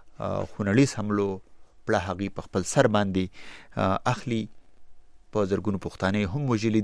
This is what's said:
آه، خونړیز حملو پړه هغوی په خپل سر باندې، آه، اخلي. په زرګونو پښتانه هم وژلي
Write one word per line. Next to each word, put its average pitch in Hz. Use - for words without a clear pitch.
آه، 98
خونړیز 113
حملو 104
پړه 110
هغوی 95
په -
خپل 92
سر 131
باندې، 95
آه، 98
اخلي. 113
په 104
زرګونو 98
پښتانه 98
هم 139
وژلي 110